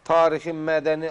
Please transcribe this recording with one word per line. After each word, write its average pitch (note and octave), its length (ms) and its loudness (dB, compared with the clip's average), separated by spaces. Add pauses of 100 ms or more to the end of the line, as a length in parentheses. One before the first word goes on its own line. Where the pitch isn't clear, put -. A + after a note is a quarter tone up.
tarixi, E3 480 2
mədəni D#3 580 -2